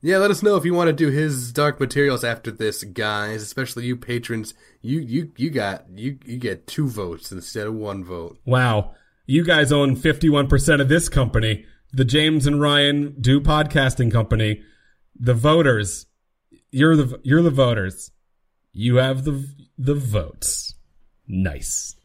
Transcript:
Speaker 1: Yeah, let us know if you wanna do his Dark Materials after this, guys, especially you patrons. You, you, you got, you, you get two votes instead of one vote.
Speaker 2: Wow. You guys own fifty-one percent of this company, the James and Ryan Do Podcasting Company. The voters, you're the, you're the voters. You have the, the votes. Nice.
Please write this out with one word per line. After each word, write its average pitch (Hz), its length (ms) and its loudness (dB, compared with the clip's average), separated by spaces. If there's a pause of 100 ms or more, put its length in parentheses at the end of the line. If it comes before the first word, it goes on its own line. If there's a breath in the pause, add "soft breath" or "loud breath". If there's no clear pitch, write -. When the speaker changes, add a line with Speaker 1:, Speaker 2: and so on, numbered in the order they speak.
Speaker 1:
Yeah, 185 160 2
let 202 100 4
us 202 140 0
know 208 120 4
if 160 100 0
you 175 100 0
wanna 170 180 2
do 147 160 2
his 135 420 -2
Dark 147 280 0
Materials 135 440 0
after 117 280 -6
this, 110 320 -4
guys, 107 580 -6
especially 120 440 -8
you 123 120 -4
patrons. 120 560 -8 (300 soft breath)
You, 135 160 -4
you, 147 360 -4
you 143 140 -4
got, 104 360 -6 (100)
you, 131 280 -10
you 117 140 -12
get 113 300 -8
two 151 200 -4
votes 95 440 -8
instead 101 340 -10
of 110 80 -6
one 101 320 -8
vote. 87 400 -12
Speaker 2:
Wow. 123 460 0 (340 soft breath)
You 147 180 2
guys 156 280 4
own 143 240 2
fifty-one 147 500 2
percent 143 340 4
of 135 100 2
this 170 200 2
company, 110 560 0 (260 soft breath)
the 131 140 0
James 151 400 2
and 143 160 2
Ryan 143 580 2
Do 131 220 4
Podcasting 143 680 2
Company. 107 500 0 (580 soft breath)
The 120 140 2
voters, 123 720 2 (640)
you're 156 260 4
the, 131 280 0
you're 143 180 4
the 170 80 4
voters. 120 640 0 (640)
You 120 240 2
have 131 260 2
the, 139 260 -4 (260)
the 143 200 0
votes. 107 800 -4 (520)
Nice. - 760 -6